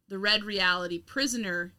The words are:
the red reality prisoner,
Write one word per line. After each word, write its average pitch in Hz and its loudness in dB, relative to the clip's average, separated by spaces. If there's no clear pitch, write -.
the 196 -6
red 208 2
reality 180 0
prisoner, 202 -2